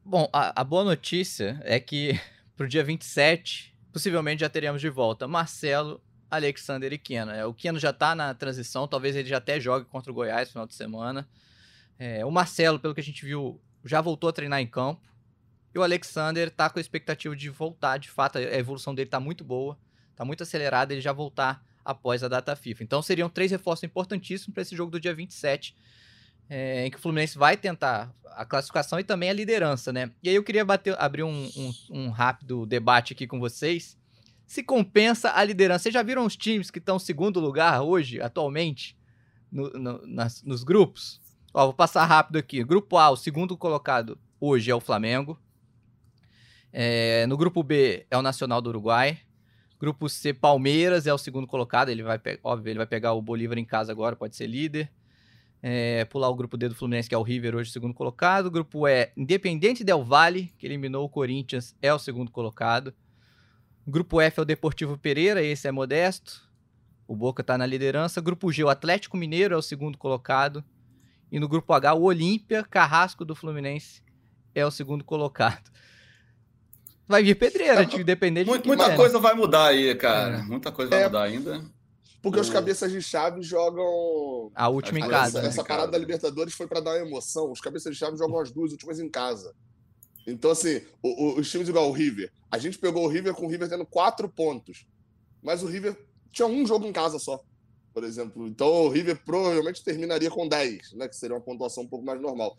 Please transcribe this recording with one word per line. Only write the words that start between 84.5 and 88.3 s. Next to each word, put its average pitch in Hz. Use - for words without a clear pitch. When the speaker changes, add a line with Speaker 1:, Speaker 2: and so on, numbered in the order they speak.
Speaker 1:
A 120
última 139
em -
Speaker 2:
As 117
Speaker 1:
casa, 131
Speaker 3:
essa, 120
Speaker 1:
né? 117
Speaker 3:
essa 135
Speaker 2:
em -
casa. -
Speaker 3:
parada 156
da 170
Libertadores 160
foi 170
pra 165
dar 160
uma 170
emoção. 147
Os 120
cabeças 156
de 139
chave 156
jogam 160